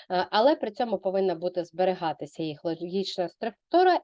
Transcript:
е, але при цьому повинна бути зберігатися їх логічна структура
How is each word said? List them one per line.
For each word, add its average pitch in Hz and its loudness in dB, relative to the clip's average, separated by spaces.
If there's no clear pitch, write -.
е, 185 0
але 254 4
при 220 -6
цьому 226 -2
повинна 190 0
бути 175 -4
зберігатися 170 -2
їх 151 -8
логічна 175 -4
структура 339 2